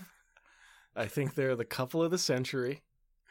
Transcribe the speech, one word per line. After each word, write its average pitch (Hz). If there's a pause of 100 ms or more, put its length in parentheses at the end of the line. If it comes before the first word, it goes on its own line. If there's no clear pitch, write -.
(960)
I 113
think 139
they're 131
the 117
couple 131
of 165
the 180
century. 131 (500)